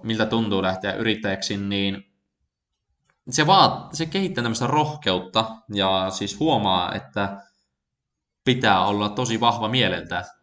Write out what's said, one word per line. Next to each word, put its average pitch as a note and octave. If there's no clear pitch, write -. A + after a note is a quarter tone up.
miltä A2
tuntuu G#2+
lähteä F#2+
yrittäjäksi, G2+
niin G2
se D3
vaat-, F3
se D#3+
kehittää F3
tämmöistä A#2+
rohkeutta A#2+
ja F#2+
siis G2+
huomaa, G2+
että G2+
pitää A2+
olla G#2
tosi A2+
vahva A2+
mieleltä F2+